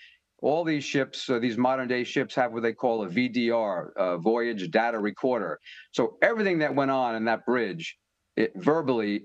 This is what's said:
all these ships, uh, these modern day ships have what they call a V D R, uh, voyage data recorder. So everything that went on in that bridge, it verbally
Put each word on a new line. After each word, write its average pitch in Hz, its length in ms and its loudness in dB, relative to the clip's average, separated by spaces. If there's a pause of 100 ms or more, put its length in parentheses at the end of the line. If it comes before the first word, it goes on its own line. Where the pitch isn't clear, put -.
(400)
all 156 240 0
these 156 180 0
ships, 135 460 -2
uh, 127 100 2
these 113 200 0
modern 127 300 0
day 123 160 -2
ships 127 320 -2
have 123 180 0
what 117 80 -4
they 113 100 0
call 113 300 0
a 98 80 -4
V 123 180 0
D 117 220 0
R, 101 440 -2
uh, 92 220 0
voyage 110 540 0
data 113 280 2
recorder. 104 640 -2 (320)
So - 300 0
everything 196 380 2
that 143 140 0
went 135 160 2
on 127 260 0
in 110 100 -2
that 113 180 0
bridge, 104 540 -2 (360)
it 110 220 2
verbally 120 680 2